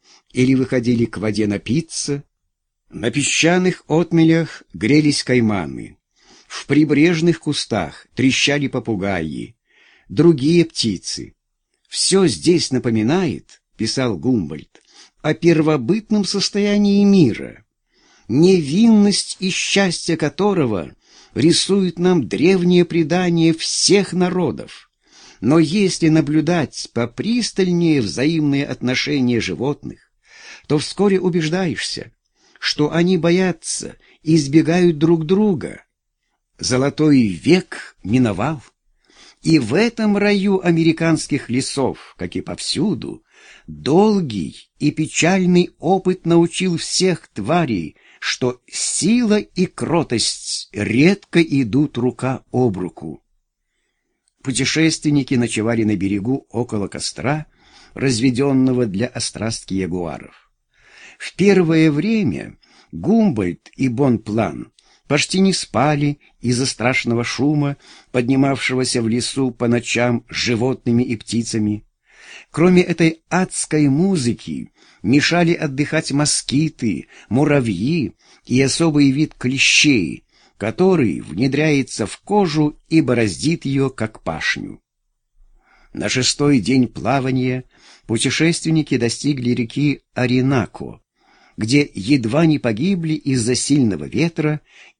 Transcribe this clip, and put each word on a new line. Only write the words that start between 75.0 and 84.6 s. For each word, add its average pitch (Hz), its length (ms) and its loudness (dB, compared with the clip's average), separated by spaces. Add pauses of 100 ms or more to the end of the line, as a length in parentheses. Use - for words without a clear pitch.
мешали 165 520 2
отдыхать 147 580 -4
москиты, 139 960 -2 (200)
муравьи 131 880 0 (320)
и 123 160 2
особый 143 500 2
вид 147 260 -2
клещей, 123 880 0 (320)
который 113 640 0
внедряется 131 840 0
в - 140 -10
кожу 156 580 0 (120)
и 160 120 4
бороздит 120 640 0
её, 135 240 0
как - 340 -8
пашню. - 580 -6 (1120)